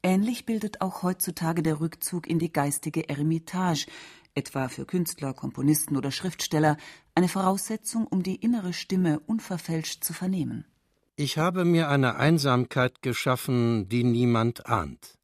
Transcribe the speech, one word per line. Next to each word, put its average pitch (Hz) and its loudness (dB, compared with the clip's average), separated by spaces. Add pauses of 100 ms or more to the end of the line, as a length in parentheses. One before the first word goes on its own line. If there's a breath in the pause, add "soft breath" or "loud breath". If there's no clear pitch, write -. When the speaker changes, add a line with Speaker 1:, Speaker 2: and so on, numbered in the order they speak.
Speaker 1:
Ähnlich 202 0
bildet 214 -4
auch 185 -4
heutzutage 170 -2
der 156 0
Rückzug 165 -6
in 170 2
die 165 -2
geistige 147 -2
Eremitage, 160 0 (480 loud breath)
etwa 135 -4
für 135 -10
Künstler, 156 -4
Komponisten 139 0
oder 139 -2
Schriftsteller, 156 0 (360 loud breath)
eine 180 4
Voraussetzung, 196 -2
um 185 -2
die 185 -4
innere 214 -2
Stimme 170 2
unverfälscht 165 -4
zu 165 -6
vernehmen. 160 -4 (500)
Speaker 2:
„Ich 143 -2
habe 175 0
mir 165 4
eine 139 4
Einsamkeit 131 2
geschaffen, 120 0
die 120 0
niemand 120 2
ahnt. 80 -4